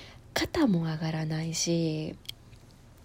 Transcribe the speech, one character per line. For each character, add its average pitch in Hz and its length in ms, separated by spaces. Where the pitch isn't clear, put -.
肩 320 340
も 170 160
上 160 140
が 160 140
ら 160 140
な 160 180
い 160 100
し、 160 640